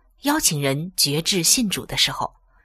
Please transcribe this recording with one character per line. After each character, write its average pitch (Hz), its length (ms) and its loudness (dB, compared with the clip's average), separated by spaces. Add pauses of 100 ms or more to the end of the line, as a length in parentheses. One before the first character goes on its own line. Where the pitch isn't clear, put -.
(220)
邀 294 160 2
请 147 240 0
人 147 340 0
决 147 240 0
志 175 220 0
信 220 260 2
主 - 160 -6
的 - 120 -8
时 - 160 0
候， - 240 -8 (280)